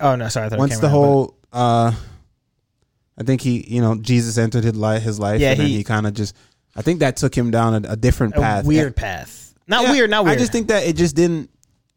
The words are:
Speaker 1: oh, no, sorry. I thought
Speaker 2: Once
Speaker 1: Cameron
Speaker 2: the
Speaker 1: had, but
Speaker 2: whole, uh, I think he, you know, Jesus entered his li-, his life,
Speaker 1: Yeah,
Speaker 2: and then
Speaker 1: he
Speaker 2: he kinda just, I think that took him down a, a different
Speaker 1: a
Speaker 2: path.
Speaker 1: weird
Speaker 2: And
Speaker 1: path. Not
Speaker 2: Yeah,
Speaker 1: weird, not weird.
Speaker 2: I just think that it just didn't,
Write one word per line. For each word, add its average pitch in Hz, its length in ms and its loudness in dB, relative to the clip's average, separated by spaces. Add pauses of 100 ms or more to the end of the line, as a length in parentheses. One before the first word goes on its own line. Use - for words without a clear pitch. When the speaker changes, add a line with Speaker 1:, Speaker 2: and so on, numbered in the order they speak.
Speaker 1:
oh, 139 160 2
no, 117 120 -4
sorry. 110 180 -4
I - 40 -4
thought 107 80 -4
Speaker 2:
Once 135 200 0
Speaker 1:
Cameron 110 40 -2
Speaker 2:
the 151 80 2
Speaker 1:
had, 143 40 2
but 143 120 4
Speaker 2:
whole, 139 280 2 (180)
uh, 117 400 2 (1300)
I 113 40 -8
think 127 180 0
he, 120 260 -2
you 120 140 -2
know, 113 160 2
Jesus 117 400 -2
entered 113 280 0
his 113 120 0
li-, 110 240 0
his 110 180 -4
life, 104 220 -2
Speaker 1:
Yeah, 135 120 2
Speaker 2:
and 135 80 0
then 147 80 2
Speaker 1:
he 113 100 -2
Speaker 2:
he 101 60 -4
kinda 107 260 -2
just, 104 260 -6 (400)
I 110 60 -8
think 165 180 0
that 131 160 0
took 135 180 -2
him 120 160 0
down 113 360 0
a, - 60 -6
a 110 40 -6
different 117 400 0
Speaker 1:
a - 40 0
Speaker 2:
path. 104 260 0
Speaker 1:
weird 151 220 2
Speaker 2:
And 117 80 -8
Speaker 1:
path. - 580 -10 (120)
Not 240 180 0
Speaker 2:
Yeah, 254 80 4
Speaker 1:
weird, 240 180 4
not 208 140 2
weird. 156 120 2
Speaker 2:
I - 20 0
just 240 140 0
think 233 160 -2
that 202 180 2
it 165 100 -2
just 160 200 0
didn't, 165 320 0 (480)